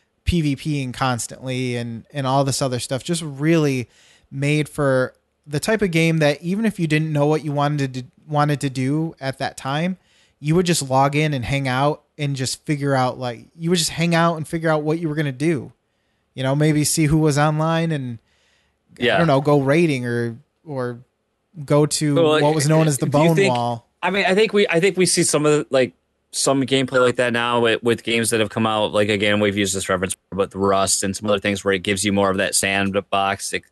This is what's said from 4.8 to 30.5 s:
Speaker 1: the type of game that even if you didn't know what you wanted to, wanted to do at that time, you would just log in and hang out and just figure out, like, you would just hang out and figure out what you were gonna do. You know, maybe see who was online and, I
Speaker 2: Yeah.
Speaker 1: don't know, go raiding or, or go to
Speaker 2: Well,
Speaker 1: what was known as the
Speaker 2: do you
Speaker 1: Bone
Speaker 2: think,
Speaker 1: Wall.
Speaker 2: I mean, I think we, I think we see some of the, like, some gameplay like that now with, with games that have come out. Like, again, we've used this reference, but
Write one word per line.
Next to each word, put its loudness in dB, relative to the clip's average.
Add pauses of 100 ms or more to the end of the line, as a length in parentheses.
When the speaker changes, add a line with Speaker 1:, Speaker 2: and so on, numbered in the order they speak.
Speaker 1:
the -4
type 0
of 0
game 2
that 2
even -2
if -2
you 0
didn't 0
know 2
what 0
you -4
wanted -2
to, -8 (240)
wanted 0
to -2
do -4
at -6
that -6
time, -4 (420)
you 0
would 2
just -2
log 2
in 0
and -4
hang -2
out 0 (140)
and -4
just -6
figure -2
out, 0
like, -8 (100)
you -6
would 2
just -2
hang 0
out 2
and -8
figure -2
out 2
what -2
you -4
were -4
gonna -2
do. -2 (640)
You -8
know, 2
maybe 2
see 0
who 2
was 2
online 0
and, -6 (800)
I -6
Speaker 2:
Yeah. 2
Speaker 1:
don't 2
know, 4
go 2
raiding 2
or, -2 (300)
or -8 (640)
go 4
to 0
Speaker 2:
Well, 4
Speaker 1:
what 4
was 0
known 4
as 0
the -2
Speaker 2:
do 0
you 4
Speaker 1:
Bone 4
Speaker 2:
think, 2
Speaker 1:
Wall. -4 (160)
Speaker 2:
I 0
mean, 0
I 2
think 2
we, 4
I 2
think 2
we 4
see 2
some 0
of 4
the, 0
like, 2 (380)
some 0
gameplay 0
like 4
that 0
now 0
with, 2
with 0
games -2
that 2
have 0
come -2
out. 0
Like, 2
again, 0
we've 0
used 0
this -6
reference, -2 (160)
but -2